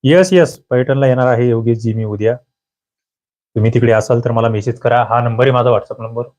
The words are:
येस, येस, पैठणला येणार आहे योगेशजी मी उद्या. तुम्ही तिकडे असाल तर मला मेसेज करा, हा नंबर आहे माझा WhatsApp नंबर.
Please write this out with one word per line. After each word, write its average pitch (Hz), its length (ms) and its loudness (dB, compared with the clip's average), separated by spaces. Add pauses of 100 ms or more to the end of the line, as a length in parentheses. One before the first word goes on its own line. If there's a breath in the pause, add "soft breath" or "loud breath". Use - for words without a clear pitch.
येस, 180 300 4
येस, 175 260 2 (100)
पैठणला 135 380 0
येणार 127 200 2
आहे 123 220 2
योगेशजी 113 440 -2
मी 113 100 -4
उद्या. 107 320 -4 (1200)
तुम्ही 113 180 0
तिकडे 117 180 2
असाल 117 340 0
तर 117 60 -2
मला 113 180 0
मेसेज 110 300 -6
करा, 120 300 0
हा 120 120 0
नंबर 120 220 -2
आहे 131 80 2
माझा 123 180 2
WhatsApp 113 340 -2
नंबर. 117 200 -10 (160)